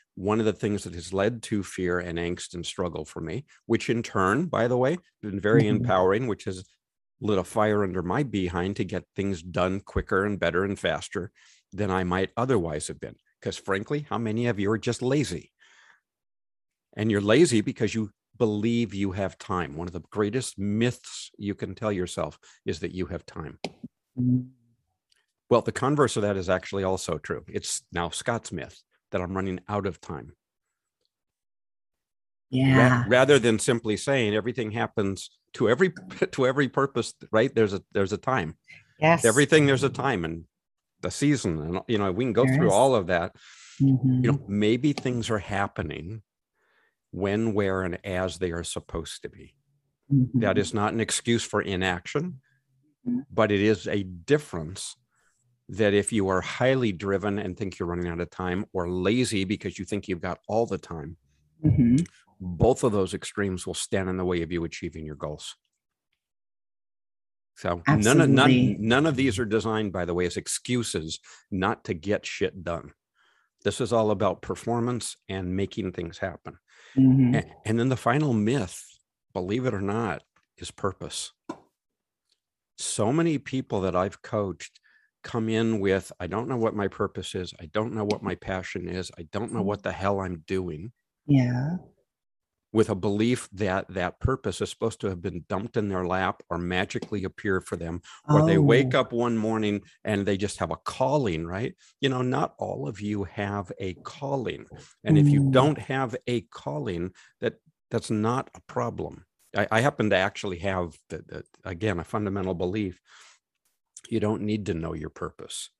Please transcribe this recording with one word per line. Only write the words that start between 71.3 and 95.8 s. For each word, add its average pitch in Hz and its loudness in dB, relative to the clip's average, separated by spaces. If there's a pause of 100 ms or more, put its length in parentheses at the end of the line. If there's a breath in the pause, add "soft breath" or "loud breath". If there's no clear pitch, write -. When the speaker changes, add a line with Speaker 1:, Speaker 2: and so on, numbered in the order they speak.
Speaker 1:
not 95 -2
to 110 -4
get 92 -4
shit - -6
done. 82 -8 (720)
This 101 -2
is 117 0
all 110 4
about 98 0
performance 117 -4 (140)
and 92 -4
making 95 -4
things 85 -10
happen. - -8 (400 soft breath)
Speaker 2:
Mm-hmm. 131 8
Speaker 1:
A-, 107 -2 (100)
and 110 2
then 123 2
the 131 2
final 131 2
myth, 107 0 (500)
believe 98 -2
it 123 0
or 98 -4
not, 101 -4 (340)
is 87 -14
purpose. - -8 (1500)
So - -2
many 165 2
people 127 -4
that 90 0
I've 92 0
coached - -6 (420)
come 113 -4
in 113 2
with, 95 0
"I 90 -6
don't 110 -4
know 131 -2
what 110 0
my 101 -2
purpose - -6
is. 90 -8
I 85 -16
don't 107 -4
know 107 -4
what 104 -2
my 95 -4
passion 92 -6
is. 90 -6
I 87 -14
don't 104 -6
know 113 -4
Speaker 2:
Mm-hmm. 95 -2
Speaker 1:
what 101 -4
the 92 -4
hell 98 -2
I'm 92 -6
doing." 92 -6 (340)
Speaker 2:
Yeah. 135 2 (960)
Speaker 1:
With 107 2
a 104 0
belief 107 0
that 95 -2
that 90 -4
purpose 127 -2
is 104 -4
supposed - -6
to 110 -4
have 92 -6
been 87 -8
dumped 101 -6
in 104 -2